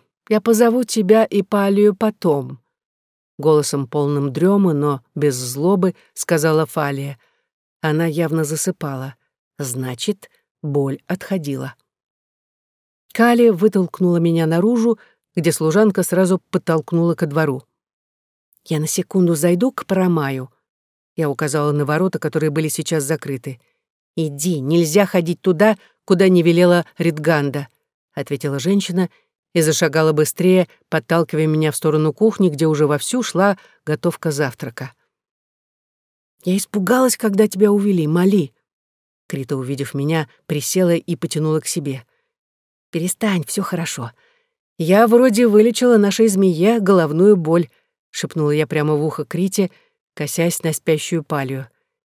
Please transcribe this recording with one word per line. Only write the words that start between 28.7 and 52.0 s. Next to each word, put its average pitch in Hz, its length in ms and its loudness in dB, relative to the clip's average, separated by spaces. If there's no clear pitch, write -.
и 170 80 2
зашагала 160 500 2
быстрее, 175 560 2
подталкивая 160 580 -2
меня 156 240 0
в - 40 -6
сторону 156 380 0
кухни, 214 360 0
где 151 180 -2
уже 151 180 2
вовсю 147 380 -2
шла 190 340 0
готовка 160 460 -4
завтрака. 139 640 -6
"Я 180 120 -2
испугалась, 220 600 0
когда 214 300 2
тебя 208 240 2
увели, 196 340 0
Мали". 175 480 2
Крита, 135 300 -6
увидев 131 380 -6
меня, 151 340 -2
присела 170 480 0
и 170 220 -4
потянула 156 460 -4
к - 40 -12
себе. 139 400 -8
"Перестань, 185 460 -4
всё - 180 -6
хорошо. 170 500 -8
Я 185 260 4
вроде 240 400 4
вылечила 226 520 4
нашей 202 320 4
змее 190 500 2
головную 185 580 4
боль", 165 320 0
шепнула 151 400 -4
я 151 160 0
прямо 151 300 -2
в 147 100 -2
ухо 151 180 -6
Крите, 185 460 -2
косясь 165 480 -4
на 160 100 -2
спящую 156 500 -2
Палию. 135 440 -6